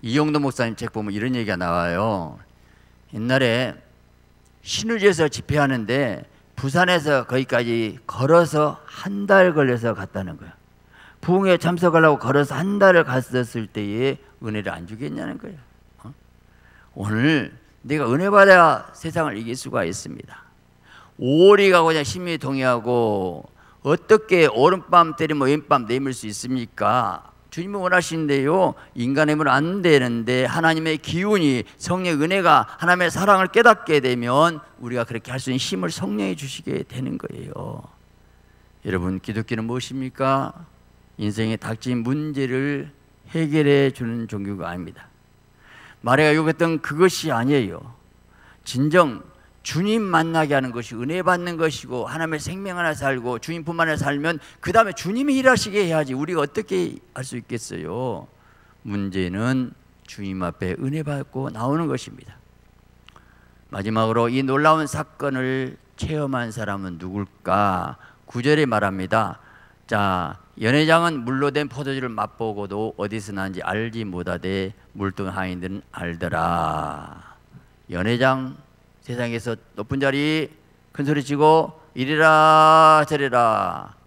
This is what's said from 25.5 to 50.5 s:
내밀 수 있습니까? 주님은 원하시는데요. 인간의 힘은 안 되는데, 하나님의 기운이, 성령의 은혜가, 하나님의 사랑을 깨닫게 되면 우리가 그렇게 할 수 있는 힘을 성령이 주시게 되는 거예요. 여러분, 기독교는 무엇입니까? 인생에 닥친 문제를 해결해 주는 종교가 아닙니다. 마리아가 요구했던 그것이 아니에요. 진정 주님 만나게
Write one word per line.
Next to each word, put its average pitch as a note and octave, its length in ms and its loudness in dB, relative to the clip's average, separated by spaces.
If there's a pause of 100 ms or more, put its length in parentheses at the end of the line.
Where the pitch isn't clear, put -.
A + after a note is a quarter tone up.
내밀 C3 280 -4
수 A#2 140 -12
있습니까? A2 1040 -4 (200)
주님은 G3 300 -8
원하시는데요. D#3+ 960 0 (200)
인간의 C#3 380 0
힘은 D3+ 160 0
안 D#3+ 320 0
되는데, B2+ 640 2
하나님의 D#3+ 540 0
기운이, E3+ 680 0 (120)
성령의 F3 440 -2
은혜가, E3 440 4 (140)
하나님의 F3 320 2
사랑을 F#3+ 360 4
깨닫게 A3 520 4
되면 B2+ 600 0 (180)
우리가 A#2+ 240 -6
그렇게 A2+ 280 -10
할 C3 100 -8
수 - 80 -8
있는 C3 100 -2
힘을 F3+ 320 -4
성령이 G3 460 -6
주시게 - 460 -8
되는 B2+ 340 -10
거예요. - 640 -12 (1040)
여러분, F#2 340 -4
기독교는 A2 460 -6
무엇입니까? C3 880 -4 (640)
인생에 G#2+ 400 -4
닥친 A#2 460 -6
문제를 C#3 840 -4 (420)
해결해 C#3+ 600 4
주는 A#2 380 -8
종교가 G2 400 -8
아닙니다. F2 400 -12 (920)
마리아가 D3 360 4
요구했던 D#3+ 460 0
그것이 D#3+ 520 0
아니에요. A#2 600 -2 (720)
진정 C#3+ 640 0 (340)
주님 G#3 380 -2
만나게 D#3+ 540 0